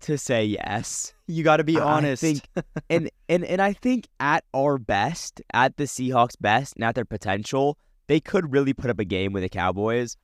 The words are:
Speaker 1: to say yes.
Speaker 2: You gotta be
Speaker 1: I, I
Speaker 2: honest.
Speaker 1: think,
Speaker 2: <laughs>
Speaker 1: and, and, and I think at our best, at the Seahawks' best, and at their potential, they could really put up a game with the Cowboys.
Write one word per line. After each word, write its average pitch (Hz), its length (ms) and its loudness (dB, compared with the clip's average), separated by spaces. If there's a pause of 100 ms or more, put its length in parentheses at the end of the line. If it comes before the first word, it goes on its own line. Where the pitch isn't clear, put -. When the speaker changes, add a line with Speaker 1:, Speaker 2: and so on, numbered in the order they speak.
Speaker 1:
to 151 160 -4
say 113 300 0
yes. - 680 -6 (140)
Speaker 2:
You 165 180 -4
gotta 156 200 6
be 160 140 2
Speaker 1:
I, 147 60 0
I 147 80 2
Speaker 2:
honest. 147 300 0
Speaker 1:
think, 156 340 -2
Speaker 2:
<laughs> 175 80 -4 (240)
Speaker 1:
and, 165 220 0 (180)
and, 175 160 2
and 185 160 -2
I 196 140 2
think 254 340 -2 (120)
at 147 240 0 (100)
our 139 240 2
best, 117 640 -2 (100)
at 127 240 2
the 147 80 -4
Seahawks' 127 560 0
best, 113 360 0
and - 80 -4
at 113 100 0
their 120 100 -4
potential, 110 720 -2 (320)
they 151 100 4
could 165 340 -2
really 135 220 2
put 123 160 -4
up 95 80 -2
a 110 60 0
game 95 280 -2
with 95 120 -2
the 92 40 -2
Cowboys. 104 760 -2